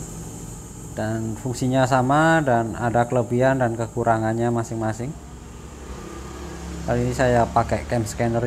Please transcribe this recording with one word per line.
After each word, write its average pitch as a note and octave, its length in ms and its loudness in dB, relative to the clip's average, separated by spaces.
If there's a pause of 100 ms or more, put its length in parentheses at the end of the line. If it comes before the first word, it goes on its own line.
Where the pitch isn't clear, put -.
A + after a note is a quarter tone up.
(960)
Dan A2 400 -4
fungsinya C3 480 0
sama C#3 560 6
dan A#2 400 2
ada A#2 240 2
kelebihan B2 560 2
dan A#2 160 0
kekurangannya A2+ 720 0
masing-masing. A#2 640 -2 (1800)
Kali A#2+ 140 2
ini B2 100 0
saya B2 320 4
pakai A2+ 400 0
cam A#2 240 -2
scanner A#2 380 0